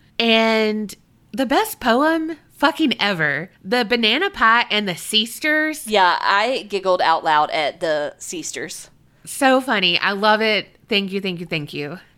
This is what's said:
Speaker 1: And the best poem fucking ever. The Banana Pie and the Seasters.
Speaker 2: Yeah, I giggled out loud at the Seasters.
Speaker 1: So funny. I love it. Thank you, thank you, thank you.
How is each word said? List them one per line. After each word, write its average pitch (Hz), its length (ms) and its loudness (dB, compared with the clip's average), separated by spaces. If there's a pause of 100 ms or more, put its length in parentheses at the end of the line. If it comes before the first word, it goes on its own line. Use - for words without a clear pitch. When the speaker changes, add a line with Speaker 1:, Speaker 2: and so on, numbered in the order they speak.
(200)
Speaker 1:
And 220 760 2 (380)
the 233 120 -2
best 359 360 0
poem 311 560 2 (160)
fucking 311 480 0
ever. 160 500 0 (100)
The 240 240 0
Banana 240 460 0
Pie 233 400 2
and 208 180 -2
the 175 60 -2
Seasters. 302 960 -2
Speaker 2:
Yeah, 190 320 4
I 208 480 2
giggled 190 320 0
out 160 240 2
loud 151 260 4
at 147 300 -2
the 151 380 -2
Seasters. - 720 -12 (360)
Speaker 1:
So 262 360 2
funny. 202 380 0
I 190 140 0
love 214 300 2
it. 214 360 -2 (100)
Thank 196 220 -2
you, 196 100 -6
thank 185 200 -6
you, 180 60 -12
thank 156 280 -6
you. 147 240 -10 (200)